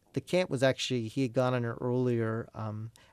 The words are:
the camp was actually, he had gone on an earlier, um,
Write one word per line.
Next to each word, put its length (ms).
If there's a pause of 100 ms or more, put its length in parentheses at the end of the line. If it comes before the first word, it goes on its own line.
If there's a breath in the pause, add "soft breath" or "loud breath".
(140)
the 80
camp 280
was 120
actually, 460
he 140
had 100
gone 220
on 100
an 160
earlier, 760
um, 380 (220 loud breath)